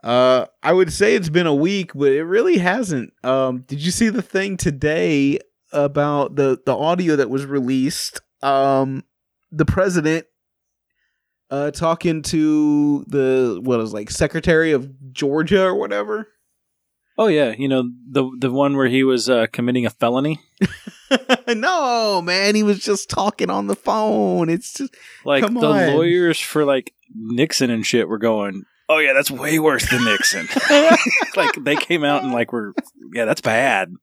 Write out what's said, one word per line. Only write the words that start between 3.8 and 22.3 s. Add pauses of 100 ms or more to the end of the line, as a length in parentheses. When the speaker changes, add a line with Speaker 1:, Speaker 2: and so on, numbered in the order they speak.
Speaker 1:
you
see
the
thing
today (320)
about
the,
the
audio
that
was
released? (200)
Um, (480)
the
president, (1200)
uh,
talking
to
the,
what
was,
like,
Secretary
of (240)
Georgia
or
whatever? (880)
Speaker 2:
Oh,
yeah.
You
know, (200)
the, (100)
the
one
where
he
was,
uh,
committing
a
felony? (200)
<laughs> (760)
Speaker 1:
No,
man.